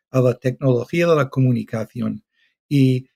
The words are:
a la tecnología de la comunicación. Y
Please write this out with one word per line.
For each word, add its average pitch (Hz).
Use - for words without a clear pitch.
a 131
la 123
tecnología 127
de 170
la 139
comunicación. 110
Y 131